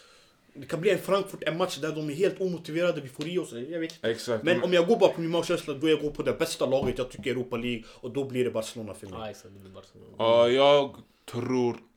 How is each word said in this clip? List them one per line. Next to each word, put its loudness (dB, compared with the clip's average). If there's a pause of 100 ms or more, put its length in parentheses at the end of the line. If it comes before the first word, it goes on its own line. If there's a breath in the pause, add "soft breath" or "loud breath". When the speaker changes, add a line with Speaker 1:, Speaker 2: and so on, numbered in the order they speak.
(540 soft breath)
Speaker 1:
Det -16
kan -6
bli 2
en 4
Frankfurt, -2
en -2
match -2
där -4
de -6
är -6
helt 0
omotiverade. -2
Vi -10
får -8
i -2
oss, -6
jag -8
vet -6
inte. -4
Speaker 2:
Exakt. -2
Speaker 1:
Men 4
Speaker 2:
Men -2
Speaker 1:
om 0
jag 6
går 4
bara 6
på -6
min -2
magkänsla, -2
då -2
jag 4
går -4
på -6
det 0
bästa -2
laget 0
jag -4
tycker -10
i -2
Europa -4
League. -4 (180 loud breath)
Och -10
då -4
blir 0
det -2
Barcelona -6
för -18
mig. -14
Speaker 3:
Ja, -10
exakt, -18
det -20
blir -20
Barcelona. -20
Speaker 2:
Ja, 6
jag 6 (340)
tror -2 (200)